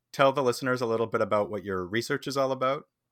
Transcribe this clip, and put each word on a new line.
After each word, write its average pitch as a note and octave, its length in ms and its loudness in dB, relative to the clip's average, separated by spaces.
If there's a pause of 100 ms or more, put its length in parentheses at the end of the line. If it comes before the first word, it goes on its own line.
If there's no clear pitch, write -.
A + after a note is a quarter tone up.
(120)
tell C#3 200 4
the C#3 100 0
listeners B2+ 380 0
a B2+ 60 0
little A2+ 220 0
bit A2 120 0
about G#2 300 2
what G#2 140 -6
your F#2+ 200 -4
research A#2 440 -4
is C3+ 80 -4
all C3+ 160 0
about? C3+ 320 -2 (280)